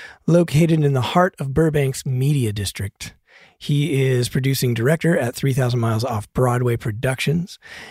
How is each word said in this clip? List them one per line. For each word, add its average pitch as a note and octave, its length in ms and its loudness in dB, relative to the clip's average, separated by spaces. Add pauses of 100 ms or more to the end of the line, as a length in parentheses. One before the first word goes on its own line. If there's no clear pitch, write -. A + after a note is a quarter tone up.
(280)
located E3 560 4
in C#3+ 100 2
the C3 80 2
heart F3+ 380 2
of C3+ 160 -6
Burbank's D3+ 500 0
Media C3 480 0
District. - 600 -8 (420)
He D3 480 0
is B2 240 0
producing C3 460 0
director D3 420 2
at B2 160 -2
Three C3+ 200 0
Thousand B2 260 0
Miles A2+ 240 0
Off A2+ 300 -6
Broadway B2 440 2
Productions, C3 800 -4 (340)